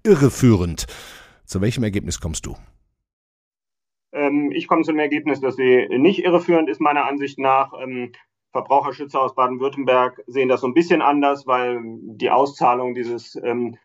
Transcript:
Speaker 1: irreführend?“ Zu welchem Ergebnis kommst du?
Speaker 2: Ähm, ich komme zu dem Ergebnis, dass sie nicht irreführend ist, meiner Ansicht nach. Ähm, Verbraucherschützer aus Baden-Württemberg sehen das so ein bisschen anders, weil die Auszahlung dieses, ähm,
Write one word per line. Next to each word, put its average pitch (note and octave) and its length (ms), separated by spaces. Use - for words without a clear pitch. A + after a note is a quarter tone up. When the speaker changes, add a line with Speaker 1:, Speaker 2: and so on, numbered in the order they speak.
Speaker 1:
irreführend?“ A#2+ 840
Zu F#2+ 160
welchem G#2+ 220
Ergebnis G2 380
kommst D#2 240
du? - 100
Speaker 2:
Ähm, C#3+ 380
ich D#3+ 140
komme E3 160
zu D#3+ 80
dem D#3 80
Ergebnis, D3 420
dass B2+ 140
sie B2+ 320
nicht F3 260
irreführend F3 460
ist, - 100
meiner D3 260
Ansicht C#3 340
nach. C3+ 420
Ähm, B2 300
Verbraucherschützer C#3 680
aus C3 140
Baden-Württemberg B2+ 920
sehen B2+ 200
das B2+ 140
so C3+ 60
ein B2 80
bisschen E3+ 260
anders, C#3 460
weil B2 360
die A2+ 460
Auszahlung B2+ 640
dieses, A#2 500
ähm, A#2+ 420